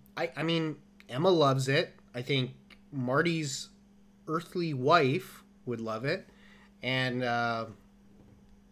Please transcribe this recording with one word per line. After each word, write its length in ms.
I, 200
I 60
mean, 360
Emma 220
loves 380
it. 260
I 100
think 280
Marty's 800
earthly 480
wife 720
would 160
love 240
it. 240
And, 400
uh, 440